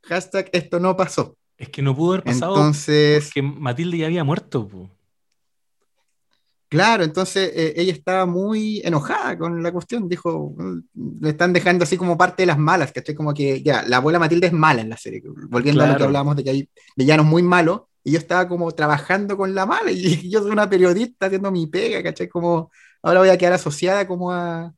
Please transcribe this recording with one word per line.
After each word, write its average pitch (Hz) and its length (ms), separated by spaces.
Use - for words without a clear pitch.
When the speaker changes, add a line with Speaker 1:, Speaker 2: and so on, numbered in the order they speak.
Speaker 1:
Hashtag 185 500
esto 175 280
no 185 160
pasó. 175 420
Speaker 2:
Es 127 120
que - 140
no 139 120
pudo 165 200
haber 185 100
pasado 123 280
Speaker 1:
Entonces 151 760
Speaker 2:
porque 143 160
Matilde 147 560
ya 156 80
había 165 180
muerto, 135 440
po. 95 220
Speaker 1:
Claro, 196 360
entonces, 180 500
eh, 160 220
ella 175 160
estaba 185 320
muy 208 580
enojada 190 540
con 165 260
la 170 100
cuestión. 180 360
Dijo, 160 480
"Mm, - 640
le 156 80
están 175 240
dejando 175 320
así 180 140
como 175 180
parte 180 280
de - 20
las 160 100
malas", 151 360
¿cachai? 147 220
Como 147 200
que 139 280
ya, 139 200
la 123 160
abuela 156 200
Matilde 170 280
es 180 80
mala 156 260
en 110 80
la 110 80
serie. - 260
Volviendo 143 320
a 147 40
lo 147 60
que 139 60
Speaker 2:
Claro. 143 80
Speaker 1:
hablábamos 143 300
de 135 80
que 135 60
hay 139 180
villanos 151 300
muy 165 160
malos, 180 400
y 139 100
yo 165 60
estaba 180 300
como 175 240
trabajando 170 640
con 190 180
la 190 120
mala, 349 240
y 180 120
<laughs> 180 280
yo 214 100
soy 202 100
una 208 200
periodista 190 560
haciendo 190 260
mi 165 140
pega, 190 360
¿cachai? 175 260
Como, 170 420
ahora 175 180
voy 190 80
a 185 80
quedar 180 160
asociada 180 560
como 180 240
a 170 460